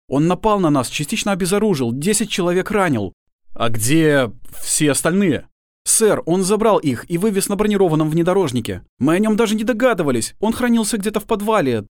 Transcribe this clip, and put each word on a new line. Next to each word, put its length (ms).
Он 200
напал 320
на 120
нас, 180
частично 420
обезоружил, 600
десять 380
человек 420
ранил". 420
"А 160
где 600
все 300
остальные?" 560
"Сэр, 420
он 180
забрал 340
их 320
и 80
вывез 320
на 60
бронированном 540
внедорожнике. 760
Мы 160
о 40
нем 160
даже 200
не 80
догадывались. 760
Он 140
хранился 440
где-то 220
в 60
подвале. 640